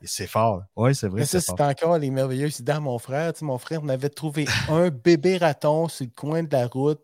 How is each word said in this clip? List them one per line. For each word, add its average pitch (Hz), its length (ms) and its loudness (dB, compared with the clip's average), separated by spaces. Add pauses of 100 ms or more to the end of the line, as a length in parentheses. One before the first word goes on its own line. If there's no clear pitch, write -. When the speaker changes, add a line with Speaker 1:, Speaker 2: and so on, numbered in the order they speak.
Speaker 1:
et - 40 -18
c'est - 200 -6
fort. 110 360 0 (140)
Ouais, 120 160 4
c'est 113 160 -2
vrai 95 120 -2
Speaker 2:
Mais - 60 2
Speaker 1:
que - 40 -2
Speaker 2:
ça, 180 100 2
Speaker 1:
c'est - 120 -2
Speaker 2:
c'est 90 40 -8
Speaker 1:
fort. 143 120 2
Speaker 2:
encore 165 300 2
les 139 120 -2
merveilleuses 135 480 -2
idées 123 140 -2
à 151 80 -2
mon 127 180 -4
frère. 156 340 -4
Tu - 80 -12
sais, 156 60 -8
mon 131 120 -2
frère, 160 240 -6
on 147 60 -4
avait 131 220 -2
trouvé 151 340 -4
Speaker 1:
<laughs> - 240 -2
Speaker 2:
un 170 220 4
bébé 170 480 4
raton 160 500 2
sur - 160 -8
le 117 100 -8
coin 160 280 -2
de 151 100 -8
la 123 140 4
route. 143 380 0